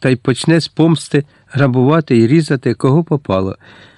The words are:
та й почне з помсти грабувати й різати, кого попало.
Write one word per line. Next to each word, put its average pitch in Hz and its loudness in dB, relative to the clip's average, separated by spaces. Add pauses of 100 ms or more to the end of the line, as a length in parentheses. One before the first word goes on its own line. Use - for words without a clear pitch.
та 139 -2
й 127 2
почне 160 0
з - -10
помсти 156 -2 (220)
грабувати 131 0
й 113 4
різати, 135 0
кого 139 0
попало. 95 -4 (420)